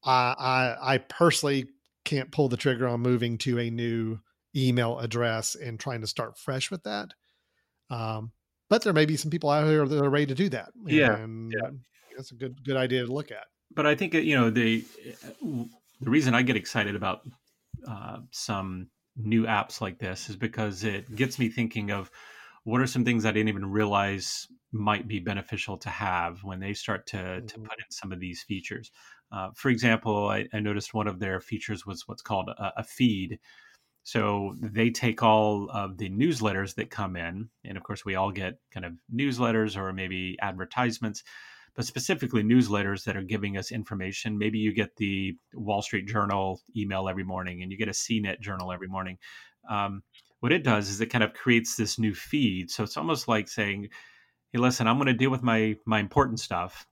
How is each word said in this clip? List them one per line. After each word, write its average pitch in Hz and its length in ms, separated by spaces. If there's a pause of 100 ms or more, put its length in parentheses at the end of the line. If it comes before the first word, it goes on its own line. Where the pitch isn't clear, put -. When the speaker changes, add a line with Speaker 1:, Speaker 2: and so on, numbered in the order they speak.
Speaker 1:
I, 127 800
I, 135 120
I 131 40
personally 143 680 (360)
can't 143 280
pull 139 160
the 120 80
trigger 127 320
on 120 120
moving 120 380
to 120 220
a 117 100
new 113 480 (380)
email 123 420
address 117 560
and 123 240
trying 120 220
to 110 80
start 113 280
fresh - 360
with 185 100
that. 208 280 (800)
Um, 113 420 (360)
but 220 140
there 208 100
may 156 140
be 156 100
some 151 140
people 156 200
out 151 160
here 151 200
that 143 180
are 143 60
ready 143 160
to 135 80
do 185 160
that. 104 200 (160)
Speaker 2:
Yeah, 139 300
Speaker 1:
And 113 360
Speaker 2:
yeah. 113 180 (460)
Speaker 1:
that's 131 140
a 127 60
good, 127 280
good 135 120
idea 127 280
to 120 80
look 143 180
at. 104 140 (300)
Speaker 2:
But 147 120
I 147 80
think, 160 200
uh, 165 40
you 156 180
know, 117 140
the, 113 340 (400)
uh, - 40 (120)
w-, 139 280 (320)
the 131 100
reason 131 240
I 123 80
get 123 140
excited 101 400
about, 92 260 (640)
uh, 110 320 (120)
some 95 600 (260)
new 110 280
apps 107 360
like 95 180
this 95 320
is 98 60
because 104 480
it 104 300
gets 131 240
me 120 100
thinking 113 420
of 98 200 (540)
what 120 160
are 131 60
some 127 180
things 113 200
I 110 80
didn't 107 160
even 98 180
realize 101 800 (260)
might 104 360
be 104 100
beneficial 98 600
to - 120
have 90 540
when 92 160
they 98 140
start 101 340
to, 92 320
to 113 180
Speaker 1:
Mm-hmm. 110 60
Speaker 2:
put 110 140
in - 120
some 95 220
of 90 80
these 90 220
features. 104 500 (400)
Uh, 98 220
for - 140
example, 110 600
I, 104 240
I 107 80
noticed 104 340
one 107 140
of 92 100
their 95 220
features - 460
was 95 200
what's - 160
called 92 280
a, 98 300
a 113 40
feed. 98 560 (640)
So 101 580
they 113 300
take 117 320
all 107 480
of 95 280
the 98 100
newsletters 104 680
that - 140
come 95 260
in, 90 340 (140)
and 98 120
of 90 60
course - 220
we 98 100
all 95 180
get 92 260 (140)
kind 92 140
of 85 80 (200)
newsletters 117 640
or 95 160
maybe 92 480
advertisements, 104 840 (540)
but 120 80
specifically 127 580
newsletters 104 600
that 101 120
are 98 60
giving 101 340
us 95 140
information. 104 680
Maybe 107 200
you 107 140
get 104 240
the 98 400 (180)
Wall 104 280
Street 101 260
Journal 101 520 (160)
email 95 320
every 92 160
morning, 92 380
and 92 80
you 95 80
get 107 100
a 95 60
C - 260
net 98 200
journal 92 320
every 90 160
morning. 92 300 (500)
Um, 101 340 (380)
what 123 120
it 165 120
does 104 240
is 101 120
it 113 100
kind 117 120
of - 120
creates 117 420
this - 220
new 107 160
feed. 92 560
So - 120
it's 104 140
almost 151 320
like 107 200
saying, 101 420 (600)
"Hey, 120 80
listen, 123 280
I'm 117 120
gonna 135 140
deal 131 180
with 127 120
my, 110 420
my 110 160
important 110 400
stuff - 520